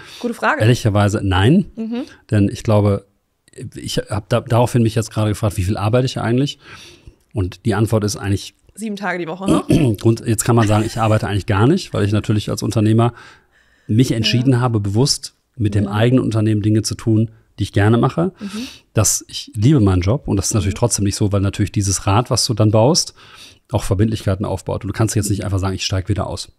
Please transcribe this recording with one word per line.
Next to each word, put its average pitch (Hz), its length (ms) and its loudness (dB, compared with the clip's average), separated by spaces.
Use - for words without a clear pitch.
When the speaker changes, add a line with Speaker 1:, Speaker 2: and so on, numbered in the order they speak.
Speaker 1:
Gute 233 140 -6
Frage. 277 260 -2
Speaker 2:
Ehrlicherweise 104 640 2
nein, 101 540 2
Speaker 1:
Mhm. 226 260 -8
Speaker 2:
denn 101 180 2
ich - 160 -8
glaube, 104 420 2
ich - 220 -6
hab - 300 -6
da, 117 120 0
daraufhin 120 420 0
mich 110 140 0
jetzt 110 160 -4
gerade 107 180 0
gefragt, 104 260 -2
wie 101 60 -2
viel 101 140 -2
arbeite 117 300 0
ich 127 120 -6
eigentlich? 123 400 -2
Und 95 340 -6
die 110 100 0
Antwort 107 260 2
ist 104 140 -2
eigentlich - 380 -4
Speaker 1:
Sieben 208 200 -8
Tage 185 240 -4
die 165 80 -6
Woche, 180 200 -8
ne? 139 480 2
Speaker 2:
<clears throat> - 40 -18
Grund-, 113 260 2
jetzt 110 180 -2
kann 117 120 2
man 117 100 6
sagen, 107 180 2
ich - 140 -6
arbeite 110 300 0
eigentlich 98 180 -4
gar 107 220 2
nicht, 180 260 0
weil 104 100 0
ich 101 60 0
natürlich 104 400 -2
als 107 140 -6
Unternehmer 113 500 2
mich 113 240 2
entschieden 120 440 2
Speaker 1:
Ja. 120 60 2
Speaker 2:
habe, 117 200 0
bewusst 104 560 -2
mit 107 220 -2
dem 104 80 2
Speaker 1:
Ja. 196 80 -6
Speaker 2:
eigenen 120 320 2
Unternehmen 110 380 0
Dinge 107 200 2
zu 107 140 -6
tun, 110 340 0
die - 20 0
ich 104 100 -4
gerne 107 260 4
mache. 165 420 0
Speaker 1:
Mhm. 208 260 -10
Speaker 2:
Dass - 360 0
ich - 260 -14
liebe 131 240 4
meinen 95 240 4
Job 107 240 -2
und 107 100 -2
das 95 100 -2
ist - 80 -4
natürlich 107 200 0
Speaker 1:
Mhm. - 40 -10
Speaker 2:
trotzdem 113 260 -2
nicht 98 100 -2
so, 101 160 0
weil 101 100 0
natürlich 98 300 -2
dieses 98 380 -2
Rad, 107 220 2
was 117 160 0
du 120 80 -4
dann 110 180 2
baust, 117 420 2
auch 107 140 -2
Verbindlichkeiten 101 600 0
aufbaut. 95 400 -6
Und 95 40 -6
du 101 40 -6
kannst 110 240 0
jetzt 104 140 0
nicht 101 140 -2
einfach 98 140 -2
sagen, 95 160 -2
„Ich - 120 -6
steig 95 240 -2
wieder 98 160 -2
aus.“ - 320 -10